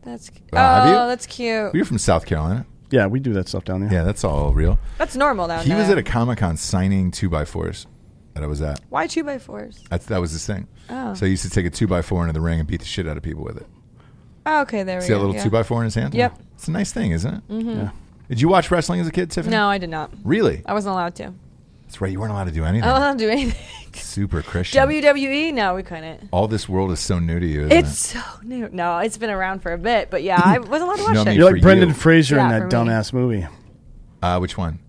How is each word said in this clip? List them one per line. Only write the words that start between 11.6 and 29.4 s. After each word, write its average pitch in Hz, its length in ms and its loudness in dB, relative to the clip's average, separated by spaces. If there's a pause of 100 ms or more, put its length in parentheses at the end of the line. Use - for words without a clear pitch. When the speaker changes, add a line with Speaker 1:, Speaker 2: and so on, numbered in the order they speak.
Speaker 2:
a 90 40 0
two - 180 -2
by 90 140 0
four 87 200 -2
into 82 120 -2
the 78 80 -2
ring 82 180 0
and 78 80 -4
beat - 120 -4
the - 60 -12
shit 92 240 -6
out 76 80 -8
of - 60 -12
people 76 200 -8
with - 140 -12
it. - 100 -16 (800)
Speaker 1:
Okay, 277 360 0
there 185 160 -6
we - 20 -6
Speaker 2:
See 180 80 -6
that 110 60 4
Speaker 1:
go. 98 40 0
Speaker 2:
little 98 160 0
Speaker 1:
Yeah. 101 80 -6
Speaker 2:
two 107 60 0
by 113 140 2
four 117 160 -2
in 117 60 -2
his 107 100 -4
hand? 139 180 -4
Speaker 1:
Yep. 240 240 0 (180)
Speaker 2:
It's - 140 -12
a - 20 -4
nice 190 220 -4
thing, 226 180 -2
isn't 82 220 -2
it? - 160 -12
Speaker 1:
Mm-hmm. 226 280 -6
Speaker 3:
Yeah. 104 120 -6 (400)
Speaker 2:
Did 120 100 -4
you 147 80 4
watch 180 240 4
wrestling 175 300 0
as 170 60 -2
a 156 40 -6
kid, 180 180 -2
Tiffany? 196 240 -4
Speaker 1:
No, 214 140 2
I 202 100 0
did 180 120 -8
not. 156 200 -8 (140)
Speaker 2:
Really? 190 420 2
Speaker 1:
I - 80 -6
wasn't 202 200 -4
allowed 175 220 -4
to. - 180 -14 (580)
Speaker 2:
That's - 80 -20
right. 98 100 -2
You 95 120 -6
weren't 107 100 -4
allowed 98 140 -4
to 87 80 -4
do 80 100 -2
anything. 95 240 2
Speaker 1:
I 254 60 4
wasn't 269 100 4
allowed 277 160 0
to 220 60 0
do 214 40 2
anything. - 640 -4
<laughs> - 20 -
Speaker 2:
Super 90 460 -4
Christian. - 380 -2
Speaker 1:
W - 220 2
W 277 280 4
E? 302 220 -2
No, 202 240 0
we 190 80 -8
couldn't. 165 480 -14
Speaker 2:
All 107 160 2
this 107 220 -4
world 95 240 0
is 78 80 -4
so 92 180 0
new 82 180 0
to 87 80 0
you, 76 200 0
isn't 76 80 4
Speaker 1:
It's - 420 2
Speaker 2:
it? - 20 -8
Speaker 1:
so 233 40 -8 (220)
new. 240 280 -8
No, 175 280 -2
it's 220 180 -2
been 220 120 -6
around 190 320 -4